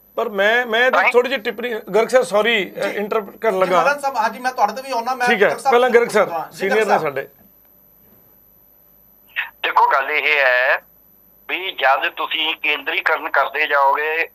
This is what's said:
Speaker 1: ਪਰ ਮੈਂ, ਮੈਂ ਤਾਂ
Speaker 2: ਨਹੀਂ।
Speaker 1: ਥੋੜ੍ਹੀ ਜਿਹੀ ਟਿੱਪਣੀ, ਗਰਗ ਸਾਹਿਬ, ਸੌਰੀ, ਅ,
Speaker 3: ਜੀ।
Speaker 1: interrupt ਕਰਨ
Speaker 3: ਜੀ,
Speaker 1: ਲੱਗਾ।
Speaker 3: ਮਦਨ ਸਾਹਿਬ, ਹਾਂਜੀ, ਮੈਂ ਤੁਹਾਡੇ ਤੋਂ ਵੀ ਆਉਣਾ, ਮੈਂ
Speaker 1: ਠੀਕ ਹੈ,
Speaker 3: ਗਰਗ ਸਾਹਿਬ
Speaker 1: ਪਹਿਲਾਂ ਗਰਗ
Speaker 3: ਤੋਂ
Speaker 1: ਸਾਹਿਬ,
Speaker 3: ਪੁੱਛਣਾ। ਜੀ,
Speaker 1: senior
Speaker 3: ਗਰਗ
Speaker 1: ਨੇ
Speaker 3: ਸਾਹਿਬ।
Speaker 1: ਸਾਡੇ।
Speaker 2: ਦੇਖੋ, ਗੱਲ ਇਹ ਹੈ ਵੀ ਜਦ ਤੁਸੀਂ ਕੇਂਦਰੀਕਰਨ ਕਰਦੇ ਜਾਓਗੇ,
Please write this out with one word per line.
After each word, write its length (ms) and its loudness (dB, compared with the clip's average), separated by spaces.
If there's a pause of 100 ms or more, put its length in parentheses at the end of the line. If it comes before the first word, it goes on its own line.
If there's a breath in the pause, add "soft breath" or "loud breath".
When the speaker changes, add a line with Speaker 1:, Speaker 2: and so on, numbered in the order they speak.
(160)
Speaker 1:
ਪਰ 140 -2
ਮੈਂ, 360 2
ਮੈਂ 260 2
ਤਾਂ 100 2
Speaker 2:
ਨਹੀਂ। 100 0
Speaker 1:
ਥੋੜ੍ਹੀ 180 0
ਜਿਹੀ 120 -4
ਟਿੱਪਣੀ, 320 -8
ਗਰਗ 340 -2
ਸਾਹਿਬ, 180 2
ਸੌਰੀ, 560 0
ਅ, 60 -2
Speaker 3:
ਜੀ। 100 -6
Speaker 1:
interrupt 400 -4
ਕਰਨ 160 0
Speaker 3:
ਜੀ, 60 0
Speaker 1:
ਲੱਗਾ। 220 4
Speaker 3:
ਮਦਨ 180 2
ਸਾਹਿਬ, 160 -4
ਹਾਂਜੀ, 240 -2
ਮੈਂ 120 -4
ਤੁਹਾਡੇ 220 0
ਤੋਂ 100 -10
ਵੀ 80 -8
ਆਉਣਾ, 240 -4
ਮੈਂ 120 -2
Speaker 1:
ਠੀਕ 160 2
ਹੈ, 60 6
Speaker 3:
ਗਰਗ 80 -2
ਸਾਹਿਬ 160 0
Speaker 1:
ਪਹਿਲਾਂ 160 4
ਗਰਗ 140 6
Speaker 3:
ਤੋਂ 100 -4
Speaker 1:
ਸਾਹਿਬ, 160 4
Speaker 3:
ਪੁੱਛਣਾ। 220 -6
ਜੀ, 60 -20
Speaker 1:
senior 180 -2
Speaker 3:
ਗਰਗ 80 2
Speaker 1:
ਨੇ 60 -2
Speaker 3:
ਸਾਹਿਬ। 120 2
Speaker 1:
ਸਾਡੇ। 260 -6 (2250 loud breath)
Speaker 2:
ਦੇਖੋ, 240 2
ਗੱਲ 240 2
ਇਹ 280 0
ਹੈ 420 2 (680)
ਵੀ 220 -6
ਜਦ 380 0
ਤੁਸੀਂ 460 -4
ਕੇਂਦਰੀਕਰਨ 760 -4
ਕਰਦੇ 380 0
ਜਾਓਗੇ, 680 0